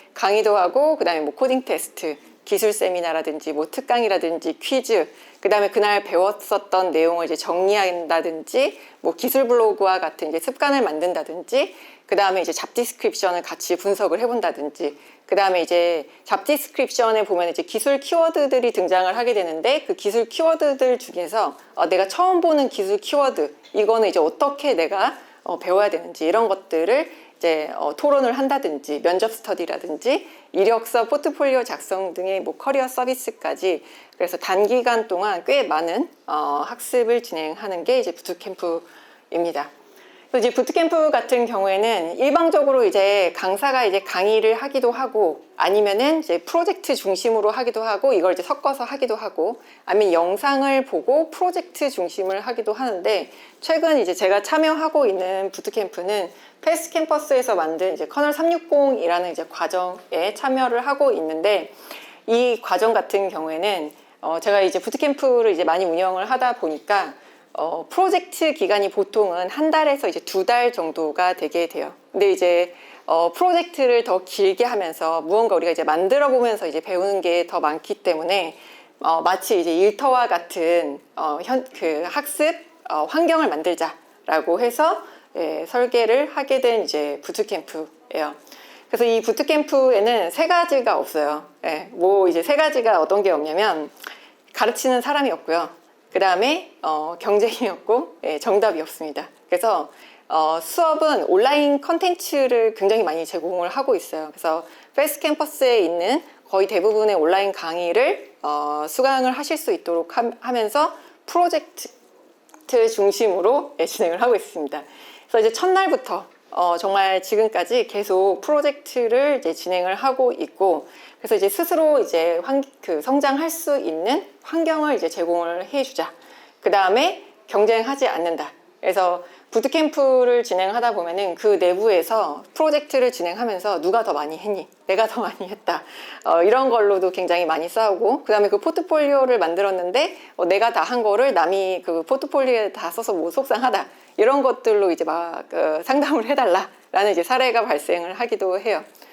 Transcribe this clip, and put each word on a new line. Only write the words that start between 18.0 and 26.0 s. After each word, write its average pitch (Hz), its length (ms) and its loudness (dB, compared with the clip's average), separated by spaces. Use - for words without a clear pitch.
키워드들이 285 720 2
등장을 185 440 0
하게 240 160 0
되는데 196 540 0
그 190 80 -2
기술 220 340 -2
키워드들 294 720 2
중에서, 175 580 -4
어, 170 100 2
내가 185 220 2
처음 359 320 2
보는 302 280 2
기술 196 300 -2
키워드, 220 560 -2
이거는 214 360 2
이제 175 100 0
어떻게 277 560 0
내가, 190 420 0
어, 170 160 -8
배워야 196 280 2
되는지 170 380 -6